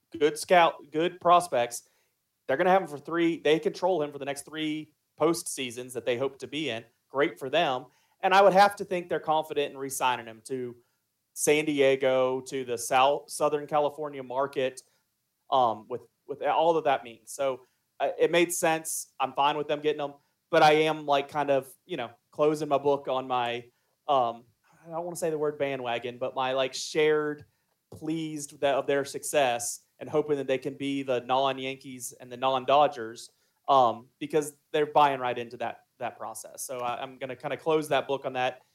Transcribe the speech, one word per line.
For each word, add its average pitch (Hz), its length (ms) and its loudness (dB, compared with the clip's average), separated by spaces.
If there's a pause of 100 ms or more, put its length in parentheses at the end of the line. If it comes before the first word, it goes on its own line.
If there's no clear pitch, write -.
(180)
good 151 200 2
scout, 175 360 4 (180)
good 175 280 -2
prospects, 170 600 2 (640)
they're 135 100 0
gonna 180 140 2
have 190 120 4
him 165 60 -10
for 143 100 -10
three. 165 420 -2
They 156 180 4
control 180 440 -2
him 143 100 -6
for 139 60 -14
the 135 60 -10
next 135 180 -8
three 156 500 -8 (280)
postseasons 131 720 -2
that 120 140 -6
they 123 100 2
hope 135 220 -4
to 135 80 -12
be 143 240 -6
in. 113 140 -6 (260)
Great 143 280 0
for 131 120 -8
them. 139 360 0 (360)
And 190 100 2
I 196 80 8
would 196 120 8
have 202 240 6
to 196 80 -8
think 175 240 -6
they're 156 120 -2
confident 151 520 -2
in 135 60 -16
re-signing 131 480 -2
him 113 200 -16
to 123 300 -8 (580)
San 151 300 2
Diego, 131 800 2
to 131 220 -8
the 117 140 -6
South, 139 520 2
Southern 147 360 0
California 147 560 -2
market, 131 600 -4 (680)
um, 110 380 2
with, 120 140 -8 (240)
with 135 160 -10
all 147 320 2
that 156 100 0
that 135 200 0
means. 113 280 -18
So, 135 300 -4 (380)
uh, 135 180 0
it 156 120 4
made 175 220 2
sense. - 680 -4
I'm 131 140 -4
fine 147 220 2
with 147 120 -4
them 147 120 -2
getting 147 200 -2
him, 143 140 -8 (360)
but 160 140 6
I 151 80 8
am, 156 340 2
like, 143 220 2
kind 143 220 -2
of, 135 180 2 (180)
you 175 100 -8
know, 117 140 -8 (220)
closing 151 360 0
my 139 100 2
book 139 280 0
on 131 220 -4
my, 123 360 -2 (440)
um, 120 360 0 (400)
I 165 60 -18
don't 165 140 -6
wanna 170 120 -10
say 165 140 -2
the 156 80 -2
word 147 200 -2
bandwagon, 123 600 -4
but 127 160 -6
my, 131 200 -2
like, 131 200 -2
shared 151 680 0 (480)
pleased 156 680 -8
that, 139 140 2
of 135 140 -2
their 139 160 2
success 135 760 -2 (200)
and 127 80 -14
hoping 151 300 0
that 135 100 -6
they 131 100 2
can 135 160 -8
be 139 300 -4
the 127 160 -2
non-Yankees 131 1000 -4
and 127 120 -16
the 120 40 -12
non-Dodgers, 131 920 0 (380)
um, 120 400 4 (100)
because 147 360 -2 (180)
they're 151 140 2
buying 147 340 4
right 123 180 -4
into 117 200 -10
that, 117 240 -10 (180)
that 113 160 -8
process. - 480 -12
So 127 140 -10
I, 120 220 -4
I'm 131 180 -12
gonna 127 180 -10
kinda 131 200 -8
close 156 340 0
that 135 180 0
book 135 160 -4
on 131 80 -6
that 131 300 -4 (120)